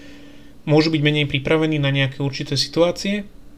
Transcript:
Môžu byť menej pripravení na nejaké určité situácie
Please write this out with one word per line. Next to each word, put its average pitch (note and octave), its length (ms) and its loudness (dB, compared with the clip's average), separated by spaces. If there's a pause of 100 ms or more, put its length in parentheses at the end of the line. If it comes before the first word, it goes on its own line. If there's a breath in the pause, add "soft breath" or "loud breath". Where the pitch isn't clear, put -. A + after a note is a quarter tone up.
(680 loud breath)
Môžu D#3 240 6
byť D#3 160 0
menej D3+ 240 2
pripravení D#3 480 2
na C#3 160 0
nejaké C3+ 240 0
určité C#3 400 -4
situácie G3 720 0 (280)